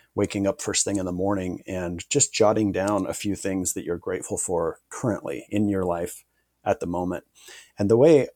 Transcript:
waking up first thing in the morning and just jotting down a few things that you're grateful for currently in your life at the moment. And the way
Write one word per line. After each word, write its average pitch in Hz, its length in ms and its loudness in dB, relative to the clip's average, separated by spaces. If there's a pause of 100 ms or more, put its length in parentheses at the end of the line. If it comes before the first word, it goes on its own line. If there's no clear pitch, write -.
(140)
waking 101 320 0
up 98 160 -2
first - 220 -2
thing 98 120 -2
in 95 80 -2
the 90 80 -4
morning 92 540 -2
and 87 420 -6
just - 240 0
jotting 107 400 4
down 95 340 0
a 87 80 -4
few 98 220 -4
things 95 380 -4
that 95 100 -8
you're 85 140 -4
grateful 90 400 -6
for 82 500 -2
currently - 640 -4
in 104 180 2
your 95 160 0
life 87 400 -4 (400)
at 104 160 0
the - 60 -6
moment. 90 380 -4 (540)
And 101 120 2
the 113 80 6
way 143 360 8